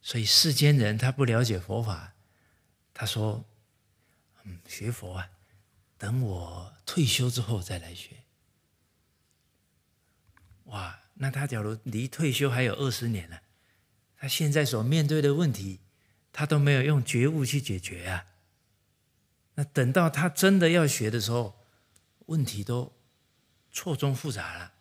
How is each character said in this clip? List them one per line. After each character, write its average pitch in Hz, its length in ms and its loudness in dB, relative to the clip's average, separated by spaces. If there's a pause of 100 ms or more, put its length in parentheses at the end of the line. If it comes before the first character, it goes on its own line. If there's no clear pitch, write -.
所 - 180 -4
以 107 40 0
世 - 280 4
间 147 240 6
人 107 200 2
他 127 140 2
不 135 140 0
了 117 180 2
解 110 160 0
佛 101 240 -4
法， 87 320 -8 (800)
他 - 100 -10
说 107 400 -2 (1000)
：“嗯， 87 240 -16
学 110 240 -6
佛 92 220 -10
啊， 90 160 -8 (680)
等 120 260 -2
我 87 540 -8 (100)
退 170 180 0
休 123 240 2
之 120 120 -4
后 104 220 -4
再 90 160 -8
来 87 160 -14
学。” - 280 -18 (2500)
哇！ 98 380 -12 (120)
那 135 160 -4
他 139 160 -4
假 120 140 -4
如 107 240 -4
离 120 220 -4
退 151 240 -2
休 135 200 0
还 123 120 0
有 113 120 2
二 135 160 -2
十 117 180 -4
年 92 220 -4
呢， 85 100 -16 (800)
他 139 100 -8
现 147 240 0
在 151 120 4
所 117 180 0
面 147 260 2
对 156 140 2
的 143 120 4
问 156 180 2
题， 98 280 -8 (500)
他 - 140 -4
都 147 140 2
没 143 160 6
有 131 80 2
用 143 200 2
觉 120 240 2
悟 156 180 0
去 127 160 0
解 98 200 -6
决 87 260 -12
啊。 90 200 -6 (1300)
那 143 100 -2
等 131 280 2
到 170 160 6
他 156 200 0
真 190 300 6
的 165 120 6
要 170 160 6
学 117 240 0
的 117 100 -2
时 104 100 -2
候， 117 360 -4 (600)
问 160 180 0
题 104 180 -6
都 123 320 -6 (800)
错 160 240 -4
综 139 180 0
复 143 160 -6
杂 104 280 -8
了。 90 220 -16